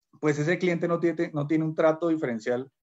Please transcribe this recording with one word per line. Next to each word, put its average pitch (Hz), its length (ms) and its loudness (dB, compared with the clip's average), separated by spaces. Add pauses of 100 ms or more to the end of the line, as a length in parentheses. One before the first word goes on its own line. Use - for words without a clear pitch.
(200)
pues 151 180 2
ese 175 220 0
cliente 175 260 0
no 170 140 0
tiene, 165 340 -2
no 147 140 -2
tiene 160 160 2
un 156 100 -2
trato 160 320 2
diferencial, 127 640 -2 (120)